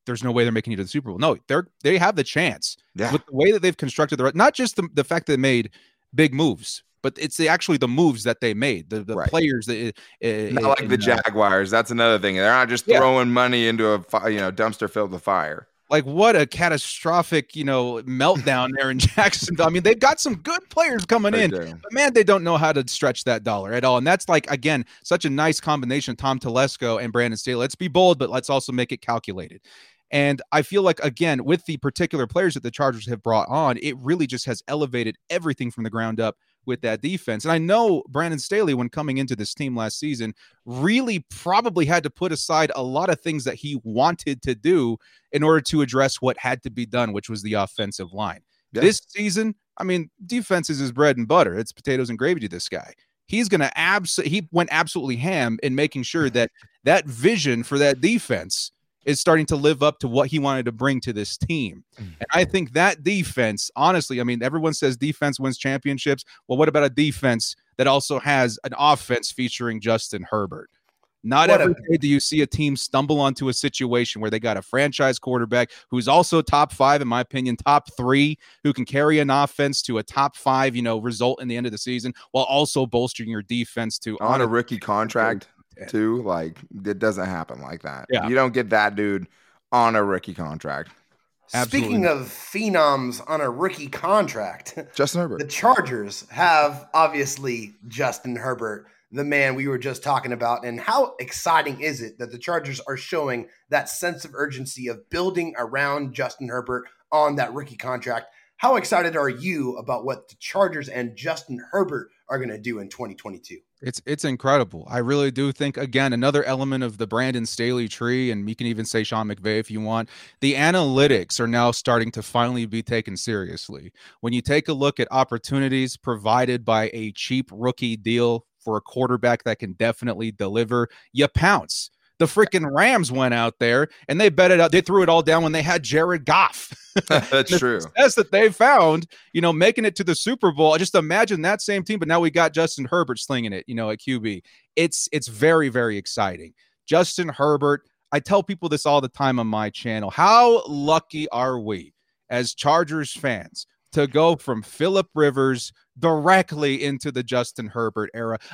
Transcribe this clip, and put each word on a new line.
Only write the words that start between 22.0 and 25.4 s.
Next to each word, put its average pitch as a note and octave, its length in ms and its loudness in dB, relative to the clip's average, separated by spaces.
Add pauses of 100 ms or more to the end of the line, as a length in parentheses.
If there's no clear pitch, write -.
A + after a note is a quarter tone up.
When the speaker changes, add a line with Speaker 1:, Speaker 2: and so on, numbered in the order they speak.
Speaker 1:
they A3+ 100 8
don't F#3+ 200 4
know E3+ 140 2
how D#3+ 140 4
to C#3 160 0
stretch - 380 -2
that A2+ 180 0
dollar G2+ 300 -4
at B2 100 0
all. B2+ 140 6
And B2+ 100 0
that's, F3+ 220 2
like, D#3+ 200 2
again, C#3 360 0 (180)
such F3 220 0
a D3+ 40 0
nice D3+ 300 0